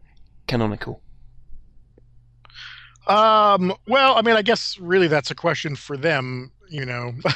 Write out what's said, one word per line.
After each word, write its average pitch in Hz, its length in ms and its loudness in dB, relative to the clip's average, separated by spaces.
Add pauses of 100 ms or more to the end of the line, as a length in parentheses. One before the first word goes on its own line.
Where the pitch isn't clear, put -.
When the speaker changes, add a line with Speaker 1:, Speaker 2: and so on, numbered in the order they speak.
(460)
Speaker 1:
canonical? 113 540 -4 (2000)
Speaker 2:
Um, 208 640 4 (140)
well, 262 280 4
I 226 60 2
mean, 226 140 4
I 220 60 2
guess 202 380 -2
really 180 280 2
that's 147 220 0
a 147 60 -10
question 156 400 -4
for 143 220 -10
them, 131 540 -4 (180)
you 147 160 -10
know, 123 280 -8 (220)